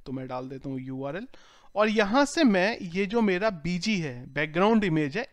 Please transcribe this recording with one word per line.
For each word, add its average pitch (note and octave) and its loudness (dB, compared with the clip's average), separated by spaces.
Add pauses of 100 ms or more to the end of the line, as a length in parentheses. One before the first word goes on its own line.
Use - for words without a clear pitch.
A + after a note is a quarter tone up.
तो C#3+ -12
मैं C3 -10
डाल C3 -8
देता C3+ -12
हूँ C3 -8
यूआरएल C3+ -10 (480)
और G#3+ 4
यहाँ A3 4
से E4 0
मैं G3+ 4
ये F#3+ -2
जो A3+ 0
मेरा G3+ 2 (100)
बीजी F3 -2
है, B2+ -8
बैकग्राउंड F3+ 2
इमेज D#3 0
है, A#3+ -6